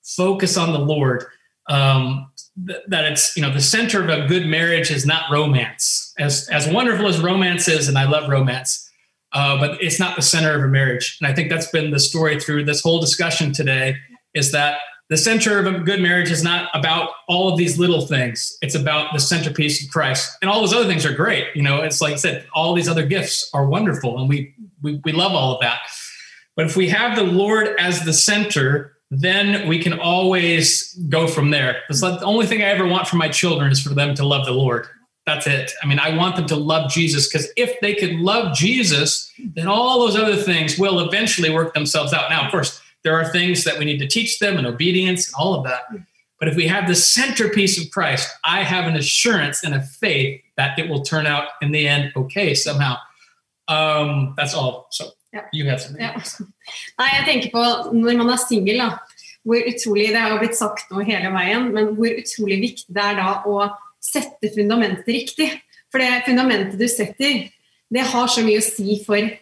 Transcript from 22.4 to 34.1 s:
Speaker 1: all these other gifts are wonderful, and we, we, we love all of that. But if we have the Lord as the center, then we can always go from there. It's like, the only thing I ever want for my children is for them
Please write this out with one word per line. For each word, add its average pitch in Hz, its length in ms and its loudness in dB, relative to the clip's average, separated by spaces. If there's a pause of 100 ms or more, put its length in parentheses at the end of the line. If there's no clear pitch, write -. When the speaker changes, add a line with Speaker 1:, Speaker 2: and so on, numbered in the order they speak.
Speaker 1:
all 160 200 0
these 170 140 2
other 160 180 2
gifts 165 480 -2
are 139 140 2
wonderful, 143 500 0
and 131 120 0
we, 139 260 -2 (260)
we, 147 220 -6
we 160 80 -2
love 185 220 0
all 131 220 0
of - 60 -4
that. 120 200 -2 (720)
But 160 100 0
if 160 120 0
we 185 120 2
have 214 280 0
the 214 60 2
Lord 208 540 2
as 175 280 0
the 160 80 0
center, 147 800 2 (180)
then 190 560 2
we 165 100 2
can 165 220 -2
always 175 960 2 (160)
go 160 180 2
from 147 240 2
there. 131 380 0
It's 147 120 0
like, 180 200 -2
the - 40 -6
only 214 220 2
thing 220 160 2
I 196 40 2
ever 190 200 2
want 180 200 0
for 175 100 2
my 160 100 4
children 143 440 2
is 135 120 2
for 139 100 -4
them 143 220 0